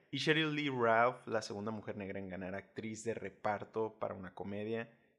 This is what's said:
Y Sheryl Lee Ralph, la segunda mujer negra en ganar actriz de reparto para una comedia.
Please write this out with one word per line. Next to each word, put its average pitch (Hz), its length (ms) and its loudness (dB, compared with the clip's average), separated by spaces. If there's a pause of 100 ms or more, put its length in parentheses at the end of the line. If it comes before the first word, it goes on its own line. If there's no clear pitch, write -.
(120)
Y 143 60 -2
Sheryl 156 380 4
Lee 147 140 0
Ralph, 120 580 6
la 110 140 0
segunda 104 300 -4
mujer 107 260 -8
negra 98 220 -6
en 98 100 -6
ganar 92 260 -6
actriz 110 480 -8
de 113 100 -2
reparto 104 840 -4
para 104 160 -4
una 95 180 -10
comedia. 107 560 -4 (300)